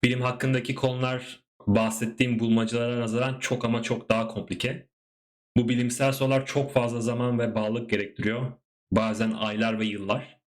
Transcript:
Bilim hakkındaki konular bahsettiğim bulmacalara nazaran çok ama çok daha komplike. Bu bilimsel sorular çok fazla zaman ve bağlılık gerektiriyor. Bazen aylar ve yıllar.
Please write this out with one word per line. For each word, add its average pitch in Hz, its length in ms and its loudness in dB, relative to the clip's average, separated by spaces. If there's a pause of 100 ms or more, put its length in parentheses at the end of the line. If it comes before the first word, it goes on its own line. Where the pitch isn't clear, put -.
Bilim 127 160 2
hakkındaki 127 540 0
konular 127 720 -2 (200)
bahsettiğim 113 720 2
bulmacalara 117 640 2
nazaran 120 400 -2
çok - 240 -2
ama 117 180 2
çok - 260 -4
daha 113 200 2
komplike. 113 600 -6 (680)
Bu 120 120 4
bilimsel 123 440 0
sorular 135 340 0
çok 139 260 -2
fazla 120 280 0
zaman 120 380 0
ve 113 160 0
bağlılık 113 360 -2
gerektiriyor. 107 640 -2 (400)
Bazen 110 400 2
aylar 110 480 -2
ve 110 40 0
yıllar. 101 560 -4 (100)